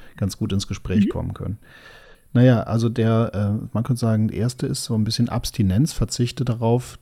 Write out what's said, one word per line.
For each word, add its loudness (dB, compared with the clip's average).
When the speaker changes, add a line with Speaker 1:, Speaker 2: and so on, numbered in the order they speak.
Speaker 1:
ganz -4
gut -4
ins -2
Gespräch 0
Speaker 2:
Mhm. -2
Speaker 1:
kommen -6
können. -8
Naja, 6
also 0
der, 2
äh, -2
man 0
könnte -2
sagen, 2
der -4
erste -2
ist -4
so -4
ein 2
bisschen 0
Abstinenz, 0
verzichte -2
darauf, 0